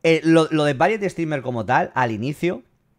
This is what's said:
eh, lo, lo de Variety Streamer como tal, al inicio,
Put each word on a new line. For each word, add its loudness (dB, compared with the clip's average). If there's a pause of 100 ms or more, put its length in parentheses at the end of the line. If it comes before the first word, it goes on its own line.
eh, 4
lo, 4
lo 0
de 2
Variety 0
Streamer -6
como -6
tal, 0
al 0
inicio, -4 (360)